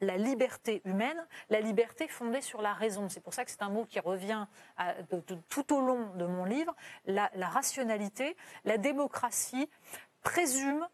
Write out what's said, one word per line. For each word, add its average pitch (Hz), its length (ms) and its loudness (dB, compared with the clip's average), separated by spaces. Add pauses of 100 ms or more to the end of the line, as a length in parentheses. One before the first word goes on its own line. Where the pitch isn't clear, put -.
la 196 160 2
liberté 233 640 2
humaine, 247 420 0 (240)
la 214 120 4
liberté 226 480 2
fondée 240 320 -2
sur 226 200 -8
la 208 120 0
raison. 202 340 -2
C'est - 160 -8
pour 175 100 -10
ça 247 120 -2
que - 60 -10
c'est - 120 -6
un 202 60 -2
mot 214 160 0
qui - 160 -2
revient 196 460 -2 (280)
à, 180 280 -2
de, 170 240 -2
de, 180 100 -6 (100)
tout - 260 0
au 285 60 6
long 247 360 2
de 175 100 0
mon 180 180 0
livre. 302 320 0 (300)
La, 196 300 2
la 185 120 -2
rationalité, 233 880 0 (300)
la 214 120 4
démocratie 269 920 0 (540)
présume 277 720 2